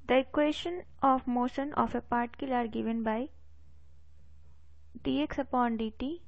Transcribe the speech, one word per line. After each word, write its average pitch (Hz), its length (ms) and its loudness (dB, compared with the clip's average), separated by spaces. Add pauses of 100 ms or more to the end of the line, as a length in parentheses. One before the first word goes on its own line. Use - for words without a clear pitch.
the 247 100 8
equation 302 640 2 (220)
of 262 240 6
motion 254 460 0
of - 200 2
a 240 80 0
particle 240 520 -2
are 240 140 2
given 226 360 0
by 220 260 0 (1800)
dx 277 320 0
upon 247 400 2
dt. 254 500 -2